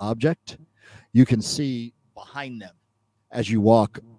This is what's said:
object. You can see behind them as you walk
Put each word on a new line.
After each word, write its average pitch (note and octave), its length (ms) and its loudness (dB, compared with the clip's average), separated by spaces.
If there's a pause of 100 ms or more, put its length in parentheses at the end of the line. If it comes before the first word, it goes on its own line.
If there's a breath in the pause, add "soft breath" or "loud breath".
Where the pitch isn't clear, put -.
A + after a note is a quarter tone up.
object. A#2 560 -4 (560 soft breath)
You B2 120 8
can A2+ 160 0
see B2 520 -6 (200)
behind C3 480 -14
them F#2 140 -20 (560)
as A2+ 180 -4
you A2 120 0
walk A2 380 4 (180)